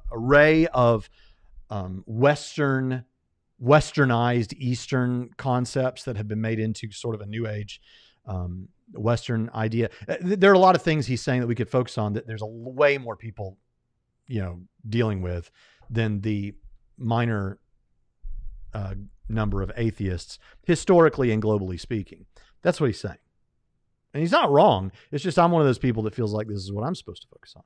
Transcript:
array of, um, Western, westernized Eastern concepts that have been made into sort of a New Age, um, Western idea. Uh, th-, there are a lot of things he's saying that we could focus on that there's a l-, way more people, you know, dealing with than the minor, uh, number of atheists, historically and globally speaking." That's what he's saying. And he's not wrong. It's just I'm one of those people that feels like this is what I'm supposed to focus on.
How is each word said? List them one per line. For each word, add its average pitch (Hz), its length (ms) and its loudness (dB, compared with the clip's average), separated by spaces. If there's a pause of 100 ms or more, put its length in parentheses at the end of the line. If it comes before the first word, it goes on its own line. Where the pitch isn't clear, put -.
(120)
array 147 560 4
of, 117 420 2 (600)
um, 92 360 -10
Western, 131 1000 0 (560)
westernized 123 960 2
Eastern 123 800 -4
concepts 127 640 -2
that 120 140 -8
have 107 100 -6
been 107 140 -4
made 113 180 -2
into 110 320 -6
sort 113 240 -8
of 104 60 -14
a 101 40 -12
New 110 220 -8
Age, 104 340 -10 (460)
um, 90 400 -8 (240)
Western 117 640 -2
idea. 110 340 -2 (180)
Uh, - 100 -4
th-, 185 220 -4
there 196 120 8
are 196 40 10
a 185 40 8
lot 185 160 8
of 165 80 0
things 156 240 0
he's 123 140 -4
saying 127 200 0
that 120 60 -2
we 117 80 0
could 113 140 -4
focus 123 280 -2
on 104 160 -2
that 107 140 -6
there's 110 140 -10
a 110 40 -6
l-, 117 280 -14
way 143 260 4
more 117 160 -10
people, 98 420 -14 (680)
you 113 140 -4
know, 87 200 -8 (260)
dealing 107 340 0
with 87 280 -6 (400)
than 110 320 -2
the 101 320 -4 (440)
minor, 113 600 -2 (1160)
uh, 98 200 -8 (360)
number 104 340 0
of 92 140 -6
atheists, 104 600 -4 (280)
historically 156 640 4
and 107 100 2
globally 101 380 0
speaking." - 460 -10 (360)
That's 170 180 0
what 147 80 2
he's 107 120 -4
saying. 98 180 -12 (960)
And 143 80 -4
he's 170 100 0
not 277 200 4
wrong. 139 400 4 (200)
It's 147 120 -6
just 180 160 2
I'm 170 120 6
one 170 100 4
of 143 60 6
those 123 120 2
people 113 240 0
that 107 100 -4
feels 107 200 -2
like 107 140 -4
this 104 120 -6
is 95 120 -10
what 101 120 -6
I'm 160 100 -6
supposed - 300 -14
to - 60 -20
focus - 260 -20
on. - 100 -20